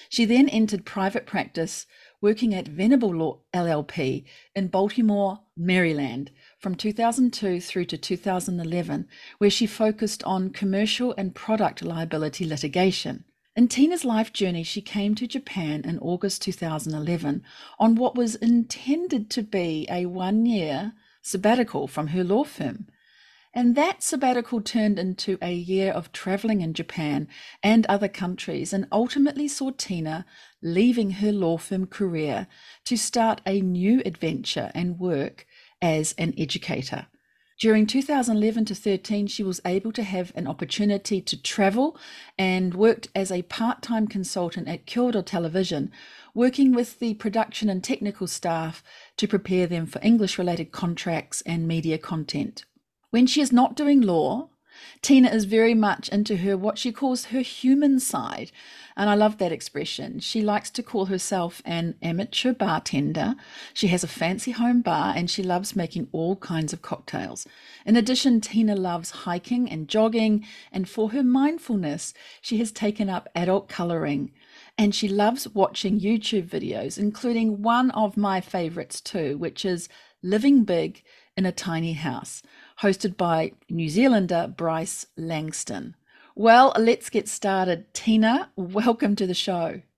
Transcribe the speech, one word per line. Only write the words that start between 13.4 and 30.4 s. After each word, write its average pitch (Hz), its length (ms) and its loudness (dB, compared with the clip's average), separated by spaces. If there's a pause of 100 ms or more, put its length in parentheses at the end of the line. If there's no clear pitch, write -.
In 240 120 6
Tina's 311 380 2
life 226 280 0
journey, 175 300 -2
she 202 180 -8
came 208 340 -2
to 240 120 -4
Japan 160 580 -6
in 170 140 -4
August 180 420 -4
two 190 120 -4
thousand 156 420 -6
eleven 151 480 -4 (360)
on 226 140 6
what 247 220 0
was 233 200 0
intended 240 920 0
to 226 140 -4
be 170 480 -4
a 180 160 -2
one-year 185 840 0 (280)
sabbatical 208 640 0
from 151 200 -6
her 180 160 -2
law 202 200 2
firm. - 440 -10 (680)
And 240 220 4
that 320 260 2
sabbatical 247 600 0
turned 214 360 0
into 190 440 -4
a 175 100 -4
year 185 400 0
of - 220 -6
traveling 202 480 -2
in 160 120 -2
Japan 151 540 -4 (340)
and 220 260 6
other 202 200 2
countries, 180 640 -6
and 196 220 -2
ultimately 277 560 0
saw 269 220 -4
Tina 165 540 -6 (380)